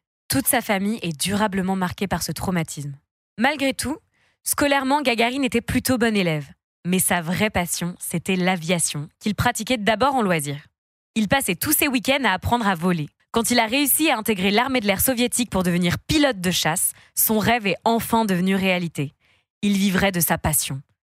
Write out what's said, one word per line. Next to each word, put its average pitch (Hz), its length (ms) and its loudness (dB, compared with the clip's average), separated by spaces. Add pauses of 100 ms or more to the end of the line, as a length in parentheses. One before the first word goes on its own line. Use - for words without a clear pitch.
(260)
Toute 262 220 0
sa 247 120 2
famille 208 420 -2
est 165 140 -4
durablement 190 600 0
marquée 185 320 -4
par 175 160 -4
ce - 80 -6
traumatisme. 156 640 -4 (420)
Malgré 269 360 0
tout, 269 220 -6 (460)
scolairement, 277 600 0
Gagarine 247 420 0
était 233 160 0
plutôt 254 380 -2
bonne 220 180 2
élève. 160 320 -2 (360)
Mais 185 140 0
sa 180 220 2
vraie 175 300 -2
passion, 180 500 -4
c'était - 340 -4
l'aviation, 175 760 -2 (120)
qu'il 214 160 -2
pratiquait 240 420 -2
d'abord 220 380 2
en 247 60 2
loisir. 151 440 -2 (480)
Il 220 140 0
passait 269 260 2
tous 214 160 -2
ses 311 160 2
week-ends 262 380 0
à 202 80 4
apprendre 226 340 0
à 196 80 2
voler. 165 340 0 (220)
Quand 226 220 2
il 240 80 4
a 226 60 4
réussi 285 440 2
à 247 80 0
intégrer 202 320 0
l'armée 254 300 2
de 202 80 -2
l'air 190 120 2
soviétique 240 500 0
pour 190 120 0
devenir 175 380 0
pilote 277 400 0
de 180 100 0
chasse, 165 400 0 (240)
son - 240 2
rêve 214 300 2
est 180 160 -2
enfin 226 400 2
devenu 190 320 2
réalité. 180 580 -2 (460)
Il 202 160 2
vivrait 196 360 2
de 175 80 -2
sa 165 180 0
passion. 147 420 -2 (240)